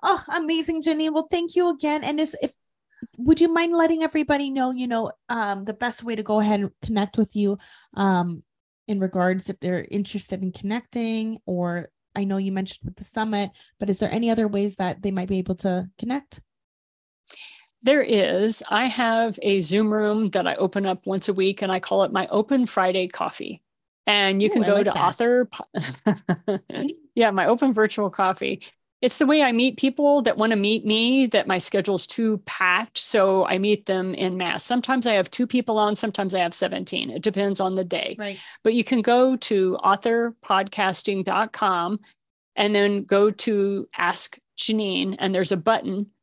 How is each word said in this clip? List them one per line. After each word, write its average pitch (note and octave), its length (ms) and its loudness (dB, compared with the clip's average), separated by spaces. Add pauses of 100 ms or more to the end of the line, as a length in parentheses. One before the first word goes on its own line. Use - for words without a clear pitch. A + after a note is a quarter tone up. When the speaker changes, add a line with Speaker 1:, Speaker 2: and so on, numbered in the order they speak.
Speaker 1:
Oh, F#4+ 260 0
amazing, D#4+ 540 -2
Janine. D#4 300 0
Well, D#4 180 -2
thank E4+ 240 -2
you F4 140 2
again. D4+ 340 -2
And D4 160 -2
is, D#4 240 0
if, - 100 -4 (680)
would D#4 220 4
you E4 120 4
mind E4+ 240 2
letting E4 260 2
everybody D4 480 0
know, C4 200 0
you B3+ 180 -4
know, A3+ 240 -2 (160)
um, G3+ 360 -4
the G#3 100 -6
best A#3+ 280 -4
way A#3 140 -6
to G#3+ 60 -4
go G#3+ 180 2
ahead G#3 200 2
and G3 100 -2 (100)
connect G#3 380 -2
with G#3+ 180 0
you, G3+ 220 0 (360)
um, F3+ 480 0 (460)
in G3+ 100 -2
regards F#3 500 0
if G3+ 120 -6
they're F3+ 300 -2
interested G3 520 -6
in F#3 80 -4
connecting, A3+ 960 -4
or F3 440 -4 (260)
I G3+ 80 -2
know G3 120 -2
you G3 140 -2
mentioned F#3+ 340 -6
with F3+ 120 -10
the - 80 -16
summit, G#3 460 -4 (280)
but G3+ 100 -4
is F#3+ 120 0
there - 120 -2
any A#3 160 0
other A3+ 200 2
ways G3+ 280 -2
that F#3 260 -4
they G3+ 100 -4
might F#3 160 -4
be G3 100 0
able F#3 180 -2
to F#3 320 -2 (100)
connect? C4+ 420 -8 (1400)
Speaker 2:
There C4+ 220 4
is. G3 680 2
I A3+ 180 0
have A3+ 560 0
a G3 180 2
Zoom G#3+ 320 2
room G#3+ 380 0
that F3+ 160 0
I E3+ 100 0
open F#3+ 280 -2
up F#3+ 220 -4
once F#3+ 220 -2
a G#3 40 0
week, F#3+ 300 0
and F#3+ 100 -2
I F#3 80 -2
call G3 220 0
it - 100 0
my F#3+ 160 -2
Open A#3+ 380 2
Friday F#3 400 0
Coffee. - 560 -8 (420)
And G3 380 2
you G#3+ 80 4
Speaker 1:
Ooh, - 20 -2
Speaker 2:
can A3+ 120 2
Speaker 1:
I - 20 0
Speaker 2:
go G3+ 80 4
Speaker 1:
like G3+ 100 4
Speaker 2:
to G3 60 0
Speaker 1:
that. - 100 -2
Speaker 2:
author A#3+ 460 2
po-, - 1120 -4 (160)
<laughs> - 400 -8
yeah, A3+ 160 4
my F#3+ 160 2
open B3 260 2
virtual G#3 380 0
coffee. - 520 -2 (380)
It's B3 180 4
the D#4 80 4
way D4 160 6
I C4 80 4
meet A#3+ 280 2
people C#4+ 440 2
that A3+ 140 2
wanna A3 180 2
meet G#3 320 0
me, A#3+ 400 4
that A3 220 0
my F#3 100 0
schedule's F#3 480 0
too A3 400 0
packed. F#3 520 0
So F#3+ 480 4
I F#3 120 0
meet G#3 280 0
them F#3+ 300 -2
en F#3 200 -2
masse. F3+ 260 -2
Sometimes B3 460 2
I A3 60 2
have F#3+ 140 2
two B3 200 -2
people A#3 280 0
on, G#3+ 200 2
sometimes G3 400 -2
I - 20 0
have F3 160 -2
seventeen. F#3 560 -4
It A#2+ 120 -8
depends G3 360 0
on F#3 160 0
the F#3+ 80 -2
day. F3 340 -6
Speaker 1:
Right. G3+ 220 -10 (240)
Speaker 2:
But A3+ 120 2
you A#3 100 2
can A#3+ 180 0
go B3+ 320 4
to F#3+ 480 0
author A3+ 640 0
podcasting G3 800 0
dot F#3+ 280 -2
com F#3 460 -2 (560)
and G#3 220 2
then G3+ 260 2
go G3+ 260 4
to G3+ 680 -2
Ask - 420 0 (180)
Janine, G3 600 -2
and F#3+ 160 -2
there's F#3 160 2
a G3 60 0
button G3 540 -2 (120)